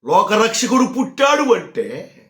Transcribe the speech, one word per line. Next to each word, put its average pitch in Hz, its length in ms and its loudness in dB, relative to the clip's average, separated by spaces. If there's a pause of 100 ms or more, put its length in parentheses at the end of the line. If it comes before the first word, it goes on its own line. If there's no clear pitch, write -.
లోకరక్షకుడు 214 920 2
పుట్టాడు 277 560 0
అంటే - 560 -8 (200)